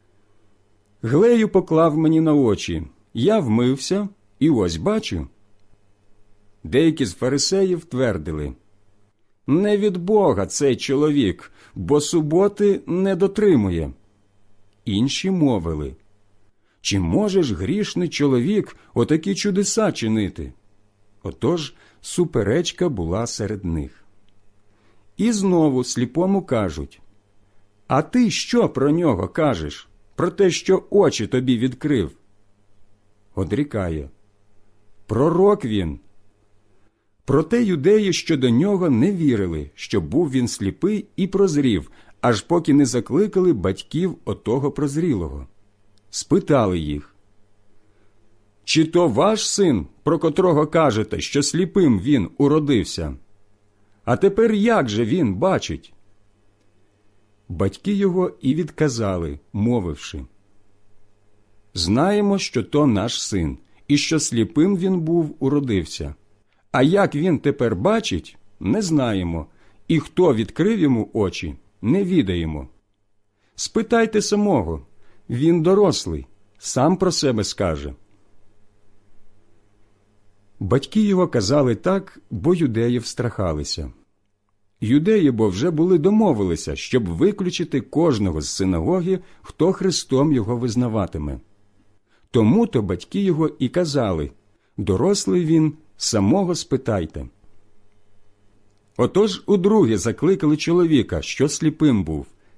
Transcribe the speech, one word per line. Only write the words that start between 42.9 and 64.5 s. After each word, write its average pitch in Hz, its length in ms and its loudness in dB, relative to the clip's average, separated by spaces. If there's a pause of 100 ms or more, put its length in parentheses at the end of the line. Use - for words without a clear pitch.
батьків 120 720 -4
отого 120 460 -2
прозрілого. 135 760 -4 (640)
Спитали 127 680 0
їх: 73 360 -8 (1500)
«Чи 160 200 2
то 170 240 2
ваш 180 400 0
син, 131 380 0 (160)
про 156 160 0
котрого 160 480 2
кажете, 123 540 0
що 143 220 -2
сліпим 185 580 2
він 117 280 0 (100)
уродився? 139 760 0 (880)
А 123 120 0
тепер 220 360 4
як 202 360 4
же 107 160 0
він 117 300 2
бачить?» 110 600 -2 (1500)
Батьки 98 440 -4
його 185 480 0
і 135 140 0
відказали, 110 840 -2 (140)
мовивши: 98 720 -4 (1500)
«Знаємо, 185 640 0
що 127 240 -4
то 147 240 0
наш 110 360 0
син, 80 360 -4 (300)
і 143 100 2
що 151 220 -2
сліпим 151 560 0